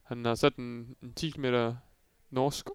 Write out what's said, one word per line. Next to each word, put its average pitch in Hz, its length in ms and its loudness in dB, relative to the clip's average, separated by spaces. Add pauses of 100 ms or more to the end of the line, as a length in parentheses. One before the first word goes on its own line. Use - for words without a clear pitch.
han 120 220 -8
har 117 100 4
sat 135 220 4
en, 120 460 -10
en 123 100 -14
ti 160 180 -4
kilometer 123 460 2 (540)
norsk 131 440 0